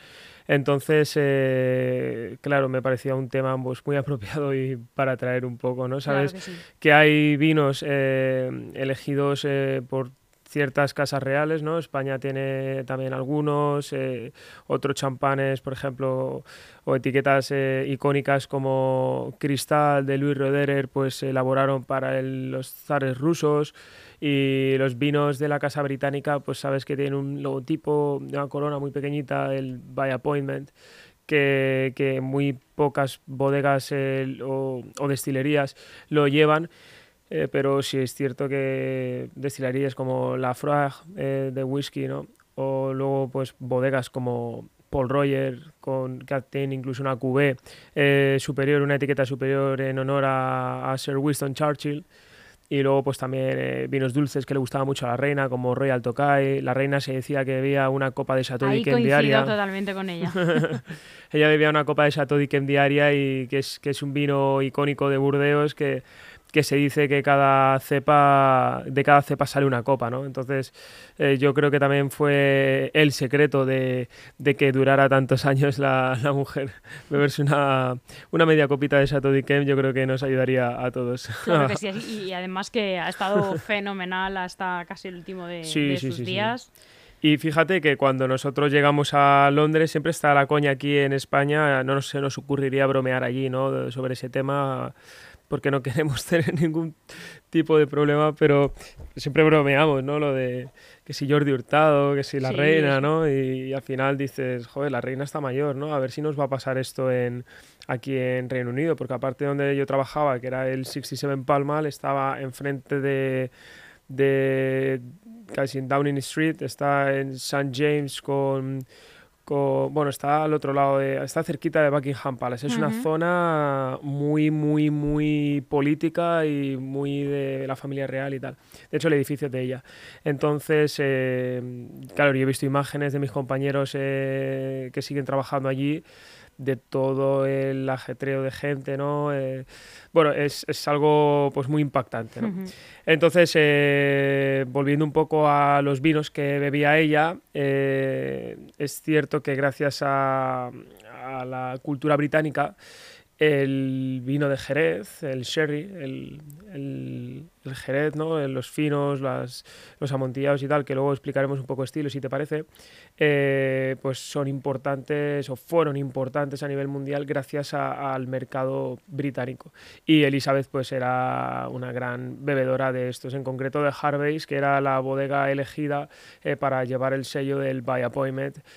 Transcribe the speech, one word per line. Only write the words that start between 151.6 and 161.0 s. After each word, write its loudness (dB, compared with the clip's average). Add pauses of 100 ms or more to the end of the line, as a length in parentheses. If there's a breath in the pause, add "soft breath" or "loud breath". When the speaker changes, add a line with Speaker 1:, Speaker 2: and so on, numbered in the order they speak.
Speaker 1:
cultura 0
británica, 0 (640 loud breath)
el 0
vino 0
de 0
Jerez, -2
el -4
sherry, -2
el, -12 (320)
el, -10 (220)
el -10
Jerez, -2
¿no? -2 (100)
Los -8
finos, -2
las, -6 (380 loud breath)
los -4
amontillados -2
y -4
tal, 0
que -4
luego 0